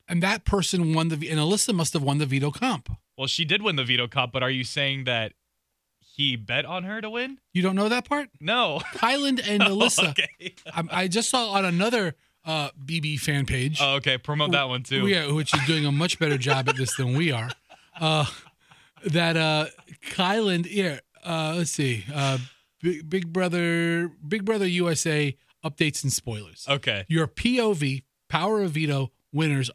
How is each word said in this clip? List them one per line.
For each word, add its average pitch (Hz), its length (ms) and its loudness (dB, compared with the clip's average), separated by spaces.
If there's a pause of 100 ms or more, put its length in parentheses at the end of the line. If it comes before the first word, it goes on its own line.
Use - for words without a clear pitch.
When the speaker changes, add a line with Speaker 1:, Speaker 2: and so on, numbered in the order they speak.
Speaker 1:
And 175 160 0
that 202 220 0
person 175 480 2
won 160 160 2
the 156 60 -2
ve-, 151 140 -6
and 156 100 0
Alyssa 202 340 2
must 165 200 0
have 151 100 0
won 139 160 2
the 151 60 0
veto 139 260 0
comp. 226 380 -2 (280)
Speaker 2:
Well, 135 100 -6
she 170 180 0
did 190 160 0
win 202 140 0
the 135 80 0
veto 120 240 0
comp, 127 240 -6
but 127 120 -2
are 127 60 0
you 131 140 -2
saying 135 420 -4
that 117 280 -2 (640)
he 139 360 -2
bet 120 300 -4
on 180 180 -6
her 208 180 -8
to 214 80 -8
win? 254 300 -8 (140)
Speaker 1:
You 180 80 0
don't 190 140 2
know 208 140 2
that 240 180 -2
part? 294 220 -2 (100)
Speaker 2:
No. 175 480 0
<laughs> - 60 -12
Speaker 1:
Kyland 269 540 0
and 208 160 2
Speaker 2:
<laughs> - 0 -
Oh, 202 120 2
Speaker 1:
Alyssa. 208 360 4
Speaker 2:
okay. 175 420 -6 (200)
Speaker 1:
I, 165 100 -2 (200)
I 190 40 0
just 214 220 0
saw 233 220 0
on 196 140 2
another, 185 500 2 (300)
uh, 156 240 -2 (160)
B 160 140 -4
B 151 180 -2
fan 139 280 0
page. 135 360 0
Speaker 2:
Oh, 139 140 4
okay. 135 220 0
Promote 147 340 0
that 139 180 2
one, 127 140 -4
too. 135 240 2
Speaker 1:
Yeah, 160 240 2
which 151 220 0
is 139 120 2
doing 151 200 2
a 143 60 2
much 160 280 2
better 147 180 2
job 131 320 0
at 131 80 0
this 131 180 -2
than 127 220 0
we 160 140 2
are. 117 240 -2
Speaker 2:
<laughs> - 40 -20 (380)
Speaker 1:
Uh, 156 280 2 (800)
that, 165 320 2
uh, 156 300 2 (380)
Kyland, 185 640 2
yeah, 185 300 -2 (240)
uh, 160 320 -4
let's 175 160 0
see. 123 320 0 (100)
Uh, 139 240 0 (440)
Big, 160 280 -2
Big 170 220 -2
Brother, 170 800 0 (160)
Big 202 160 -2
Brother 202 240 0
U 175 220 2
S 156 180 0
A 151 300 0 (260)
updates 151 400 -2
and 135 80 0
spoilers. 104 580 -6
Speaker 2:
Okay. 117 380 0
Speaker 1:
Your 160 180 2
P 247 360 0
O 214 100 4
V, 139 320 -2 (240)
Power 202 360 0
of 175 80 -2
Veto 143 420 -2 (180)
winners 143 440 0